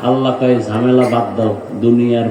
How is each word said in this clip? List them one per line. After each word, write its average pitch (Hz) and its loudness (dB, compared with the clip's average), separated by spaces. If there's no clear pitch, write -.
আল্লাহ 131 0
কয়, 123 2
"ঝামেলা 117 2
বাদ 117 -2
দাও, 110 -2
দুনিয়ার 117 2